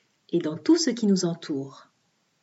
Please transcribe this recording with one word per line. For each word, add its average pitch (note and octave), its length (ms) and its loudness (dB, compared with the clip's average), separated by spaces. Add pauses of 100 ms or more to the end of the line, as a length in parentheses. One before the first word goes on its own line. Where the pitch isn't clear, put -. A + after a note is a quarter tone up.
(300)
et E3+ 100 0
dans D#3 160 -4
tout D#4+ 220 4
ce C#4 140 0
qui A3 160 -2
nous F#3 180 2
entoure, C#3+ 600 -6 (560)